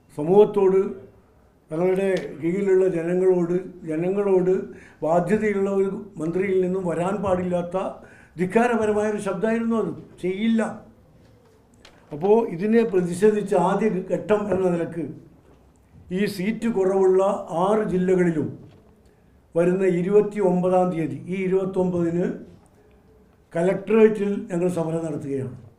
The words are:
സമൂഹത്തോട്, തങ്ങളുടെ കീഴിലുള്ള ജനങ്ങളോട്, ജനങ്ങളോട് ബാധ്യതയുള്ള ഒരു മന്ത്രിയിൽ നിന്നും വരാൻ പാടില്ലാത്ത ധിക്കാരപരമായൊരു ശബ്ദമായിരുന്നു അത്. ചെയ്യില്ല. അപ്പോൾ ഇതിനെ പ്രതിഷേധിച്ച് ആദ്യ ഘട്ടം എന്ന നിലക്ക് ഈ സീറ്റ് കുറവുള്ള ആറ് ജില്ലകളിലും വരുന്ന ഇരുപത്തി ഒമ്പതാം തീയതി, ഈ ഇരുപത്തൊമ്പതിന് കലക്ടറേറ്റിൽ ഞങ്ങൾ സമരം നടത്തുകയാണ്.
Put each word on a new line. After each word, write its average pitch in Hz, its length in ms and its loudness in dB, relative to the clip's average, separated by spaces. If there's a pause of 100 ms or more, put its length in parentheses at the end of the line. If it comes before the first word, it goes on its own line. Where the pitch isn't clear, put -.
(180)
സമൂഹത്തോട്, 190 920 4 (640)
തങ്ങളുടെ 185 720 -2
കീഴിലുള്ള 190 440 2
ജനങ്ങളോട്, 175 1040 0
ജനങ്ങളോട് 185 640 0 (500)
ബാധ്യതയുള്ള 196 680 0 (100)
ഒരു 196 260 -2 (120)
മന്ത്രിയിൽ 185 480 -2
നിന്നും 185 240 -4
വരാൻ 175 340 -2
പാടില്ലാത്ത 180 540 -2 (640)
ധിക്കാരപരമായൊരു 214 760 0
ശബ്ദമായിരുന്നു 226 580 -2
അത്. 196 160 -2 (300)
ചെയ്യില്ല. 214 400 0 (1500)
അപ്പോൾ 202 420 2
ഇതിനെ 214 260 2 (100)
പ്രതിഷേധിച്ച് 196 640 2
ആദ്യ 196 320 2 (260)
ഘട്ടം 208 280 0 (120)
എന്ന 185 220 2
നിലക്ക് 165 300 -6 (1120)
ഈ 202 80 0
സീറ്റ് 220 500 -4
കുറവുള്ള 190 480 4 (420)
ആറ് 214 180 2 (100)
ജില്ലകളിലും 180 540 2 (1080)
വരുന്ന 180 280 2 (180)
ഇരുപത്തി 202 380 -2
ഒമ്പതാം 180 520 2
തീയതി, 156 260 -6 (160)
ഈ - 20 -4 (120)
ഇരുപത്തൊമ്പതിന് 180 800 -2 (1300)
കലക്ടറേറ്റിൽ 202 960 2
ഞങ്ങൾ 175 160 0 (100)
സമരം 165 280 -2
നടത്തുകയാണ്. 139 500 -6 (240)